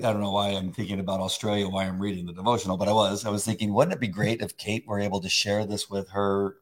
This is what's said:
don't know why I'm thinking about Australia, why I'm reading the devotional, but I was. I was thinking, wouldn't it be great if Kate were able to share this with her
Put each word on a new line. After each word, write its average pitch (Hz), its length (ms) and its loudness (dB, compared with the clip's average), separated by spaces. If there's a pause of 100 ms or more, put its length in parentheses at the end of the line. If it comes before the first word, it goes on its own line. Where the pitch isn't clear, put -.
don't 104 220 2
know 101 80 -2
why 101 220 2
I'm 92 200 -2
thinking 98 280 -4
about 95 200 -2
Australia, 101 480 0
why 95 160 0
I'm 92 160 -4
reading 95 240 -4
the 87 80 -8
devotional, 95 460 0
but 101 100 2
I 104 40 4
was. 101 340 4
I - 20 -2
was 101 160 0
thinking, 107 300 0
wouldn't 151 180 6
it 135 80 -4
be 120 80 0
great 107 320 0
if - 160 -6
Kate 107 300 -4
were 104 140 -2
able 98 200 0
to 90 80 -6
share 104 380 0
this 104 240 -6
with 98 180 -4
her 98 540 2